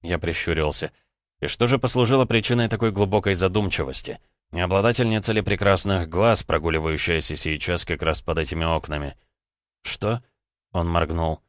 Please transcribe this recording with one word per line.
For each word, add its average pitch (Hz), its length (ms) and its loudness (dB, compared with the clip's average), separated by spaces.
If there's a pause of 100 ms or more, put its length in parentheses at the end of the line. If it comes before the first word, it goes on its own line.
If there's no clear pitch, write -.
Я 85 180 -2
прищурился. 78 720 -2 (500)
«И 73 60 -4
что - 200 0
же 269 120 2
послужило 127 460 4
причиной 117 420 0
такой 110 240 0
глубокой 98 420 2
задумчивости? 90 880 -2 (320)
Не 87 100 -4
обладательница 110 720 2
ли 107 80 2
прекрасных 95 680 2
глаз, 101 340 2
прогуливающаяся 80 920 0
сейчас 80 500 -2
как 82 160 -4
раз 80 200 0
под 80 160 -2
этими 82 280 -2
окнами?» 76 500 -4 (680)
«Что?» 117 380 -4 (500)
Он 85 160 0
моргнул. 82 600 0